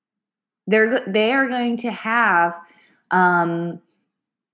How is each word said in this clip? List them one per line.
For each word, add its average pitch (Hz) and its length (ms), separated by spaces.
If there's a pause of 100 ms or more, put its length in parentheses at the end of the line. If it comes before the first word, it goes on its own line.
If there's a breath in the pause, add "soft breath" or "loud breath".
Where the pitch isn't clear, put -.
(680)
They're 220 320
go-, 196 100
they 214 220
are 269 160
going 240 300
to 233 120
have, 190 680 (540 soft breath)
um, 175 720 (720)